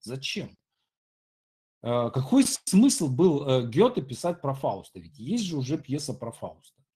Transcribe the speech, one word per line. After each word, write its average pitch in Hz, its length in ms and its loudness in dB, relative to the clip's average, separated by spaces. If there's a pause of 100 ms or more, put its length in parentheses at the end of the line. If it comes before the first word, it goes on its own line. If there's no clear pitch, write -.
Зачем? 131 500 -8 (1300)
А, 120 280 0
какой 139 320 2
смысл 208 680 2
был, 143 380 2
э, 127 220 2
Гёте 175 340 2
писать 151 380 -6
про 139 120 -2
Фауста? - 460 -6
Ведь 87 200 -20
есть 196 260 -4
же 170 120 -6
уже 135 220 -4
пьеса 139 340 -6
про 113 200 -10
Фауста. - 500 -16 (140)